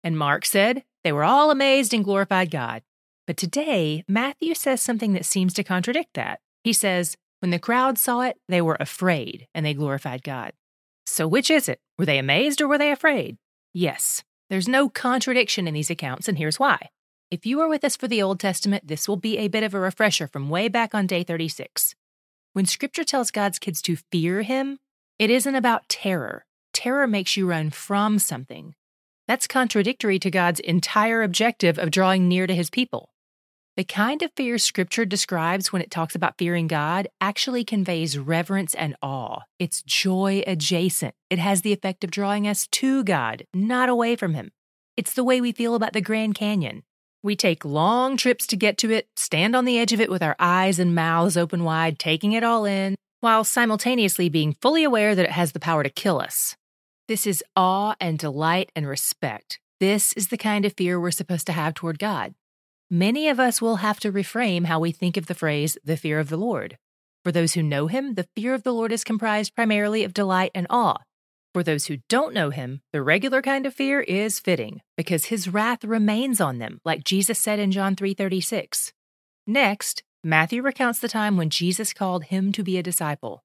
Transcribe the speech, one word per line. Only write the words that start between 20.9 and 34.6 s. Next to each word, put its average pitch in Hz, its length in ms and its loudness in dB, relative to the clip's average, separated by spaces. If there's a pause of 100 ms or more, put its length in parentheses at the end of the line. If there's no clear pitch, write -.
on 202 140 0
day 175 160 -2
thirty-six. - 720 -4 (560)
When 196 140 2
Scripture - 400 -2
tells 254 260 0
God's 202 260 -2
kids - 260 -6
to 170 120 0 (160)
fear 175 300 0
him, 269 380 -4 (380)
it 214 120 2
isn't 262 260 2
about 233 320 0
terror. - 580 -4 (280)
Terror 269 340 0
makes 202 300 0
you 190 100 2
run 160 220 0
from 202 500 2
something. 135 560 -6 (500)
That's 247 220 -2
contradictory 214 720 2
to 190 100 0
God's 175 300 2
entire 214 640 2
objective 185 560 2
of 165 120 -2
drawing 190 360 4
near 180 180 4
to 180 80 -2
his 170 160 0
people. - 440 -4 (640)
The 185 80 -2
kind 254 360 -2
of 330 140 -6
fear 240 220 -2
Scripture - 480 0